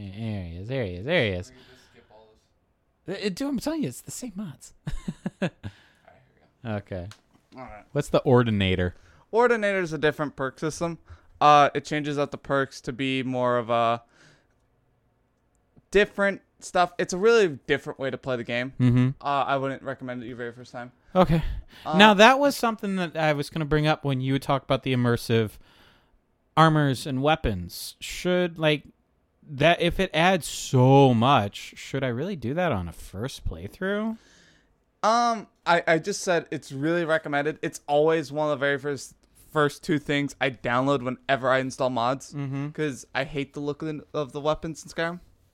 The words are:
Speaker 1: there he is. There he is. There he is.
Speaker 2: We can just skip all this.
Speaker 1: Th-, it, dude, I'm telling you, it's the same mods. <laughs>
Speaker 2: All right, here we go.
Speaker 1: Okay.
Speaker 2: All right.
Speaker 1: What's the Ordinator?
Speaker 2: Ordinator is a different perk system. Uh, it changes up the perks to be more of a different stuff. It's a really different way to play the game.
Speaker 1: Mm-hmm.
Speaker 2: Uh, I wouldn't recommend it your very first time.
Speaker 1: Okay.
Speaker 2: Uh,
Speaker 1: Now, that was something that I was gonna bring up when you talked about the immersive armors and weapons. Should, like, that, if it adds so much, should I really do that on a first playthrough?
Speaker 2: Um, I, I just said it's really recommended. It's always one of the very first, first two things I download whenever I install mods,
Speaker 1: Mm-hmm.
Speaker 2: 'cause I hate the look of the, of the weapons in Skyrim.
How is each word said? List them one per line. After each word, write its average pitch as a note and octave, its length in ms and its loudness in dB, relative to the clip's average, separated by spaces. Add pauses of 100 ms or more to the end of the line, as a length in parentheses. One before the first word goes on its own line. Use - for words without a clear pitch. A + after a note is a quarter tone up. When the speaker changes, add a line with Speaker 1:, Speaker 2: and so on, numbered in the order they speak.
(100)
Speaker 1:
there G#2 340 -8
he E2+ 120 -12
is. F#2+ 120 -12
There C3 160 -4
he F#2 100 -6
is. F2+ 100 -12
There D#3 200 0
he G#2 60 0
is. F2+ 200 -6
Speaker 2:
We - 40 -20
can - 160 -20
just - 220 -20
skip - 180 -20
all A2 160 -20 (800)
this. F3+ 100 -8
Speaker 1:
Th-, F#3+ 100 -6
it, F#3+ 100 -4
dude, C#4 120 -6
I'm C4+ 120 -4
telling D#4 220 -4
you, D3+ 60 -4
it's A#2+ 120 -12
the - 100 -18
same B3 240 -14
mods. F3+ 460 -14
<laughs> - 80 -12
Speaker 2:
All - 40 -6 (500)
right, F3 100 -4 (100)
here G#2 80 -10 (960)
we A2+ 60 -8
go. G#2 60 -4
Speaker 1:
Okay. G2 320 -10 (480)
Speaker 2:
All C3 60 -16
right. G#2+ 300 -18
Speaker 1:
What's C#3+ 160 -2
the E3+ 120 2
Ordinator? G2 760 4 (360)
Speaker 2:
Ordinator G#3+ 500 2
is D#3+ 120 -4
a D#3 60 -6
different D3 380 0
perk C3 220 -6
system. E3 400 -4 (420)
Uh, D3 340 8
it D3 100 -4
changes D3 340 -4
up C#3+ 140 -2
the B2+ 60 -12
perks C#3 420 -4
to C#3+ 120 -10
be C3 300 -4
more B2 360 0
of A2+ 120 -4
a A#2 320 0 (1900)
different G3+ 500 0 (200)
stuff. F3 380 0
It's F3 140 -4
a F3+ 60 -6
really G3+ 480 4
different C#3+ 320 -4
way C3+ 120 -6
to B2 80 -8
play B2+ 180 -4
the A#2 80 -6
game. B2 360 -6
Speaker 1:
Mm-hmm. B2 280 4 (120)
Speaker 2:
Uh, C#3 240 -2
I C#3 120 -2
wouldn't C3+ 260 -6
recommend B2 400 -10
it A2 40 -14
your B2 100 -14
very A#2+ 160 -10
first B2 200 -20
time. B2 200 -16 (220)
Speaker 1:
Okay. E3+ 280 4 (440)
Speaker 2:
Uh, D#3 100 -2
Speaker 1:
Now, G#3 180 10
that A#3 240 8
was C#4+ 180 2
something G#3 400 -4
that E3+ 200 -4
I D#3 160 2
was C#3+ 180 -4
gonna D#3+ 140 -4
bring D3+ 220 2
up D#3 180 0
when C3+ 160 -2
you C3+ 180 0
talked C#3 260 -2
about C3+ 180 0
the C3 120 -2
immersive A#2 580 0 (1040)
armors D#3 500 4
and C3 160 -4
weapons. A2 800 -2
Should, F3+ 580 -2
like, D3+ 260 2 (640)
that, D3+ 320 2
if E3+ 200 0
it F#3+ 120 -2
adds F3 340 2
so C3 680 6
much, A2+ 640 2
should - 280 -8
I C3 40 -2
really D#3 280 -6
do A#2 180 -6
that E3+ 180 0
on F2 160 -4
a E2 40 -14
first - 560 -10
playthrough? G3+ 720 -6 (840)
Speaker 2:
Um, A3+ 440 0 (180)
I, E3+ 220 4
I E3 140 4
just G3 220 -6
said E3+ 280 0
it's D3 220 -10
really E3 320 -2
recommended. D3+ 580 -2
It's D#3+ 240 -6
always D3+ 460 2
one D3+ 180 -2
of C#3 80 -2
the - 20 -4
very C#3 180 0
first, C#3 360 -8 (380)
first D3 320 0
two D3+ 140 0
things C#3+ 420 -2
I C3+ 100 0
download C3 520 0
whenever B2+ 460 -2
I C3 100 4
install C3 300 -2
mods, B2+ 460 -2
Speaker 1:
Mm-hmm. C#3 360 -6
Speaker 2:
'cause D3+ 440 -6
I C3+ 100 0
hate C#3+ 300 -8
the D3 60 -10
look C#3+ 220 -6
of D#3+ 60 -6
the, D3+ 240 -8
of C#3+ 200 -6
the C#3+ 80 -10
weapons D#3 440 -4
in - 60 -20
Skyrim. E3+ 300 -6 (340)